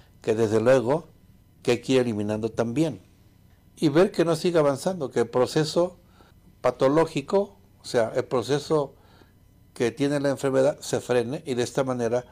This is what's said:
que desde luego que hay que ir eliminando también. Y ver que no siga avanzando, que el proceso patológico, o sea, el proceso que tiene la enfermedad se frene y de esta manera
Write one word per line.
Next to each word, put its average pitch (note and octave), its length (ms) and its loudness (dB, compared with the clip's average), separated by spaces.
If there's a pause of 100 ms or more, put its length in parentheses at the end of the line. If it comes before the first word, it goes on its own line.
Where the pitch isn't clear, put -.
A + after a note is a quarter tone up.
(220)
que A2+ 120 0
desde A2 260 2
luego B2+ 480 2 (540)
que - 80 0
hay A#2+ 100 0
que - 120 -4
ir B2+ 80 4
eliminando G#2+ 500 -2
también. A#2+ 500 -2 (760)
Y D#3+ 120 0
ver F3+ 240 4
que E3+ 120 0
no E3 120 0
siga E3+ 240 0
avanzando, C#3+ 500 -2
que - 80 -4
el A2+ 100 2
proceso D#3 720 0 (600)
patológico, D3+ 1000 0 (240)
o - 20 -20
sea, A2+ 300 0
el A#2+ 100 0
proceso C#3 680 -2 (800)
que B2 180 0
tiene C#3+ 300 -2
la C#3 80 0
enfermedad C3+ 500 0
se - 220 -4
frene B2 440 -2
y C3+ 100 -6
de A#2+ 100 0
esta C3+ 180 -2
manera A#2+ 500 -2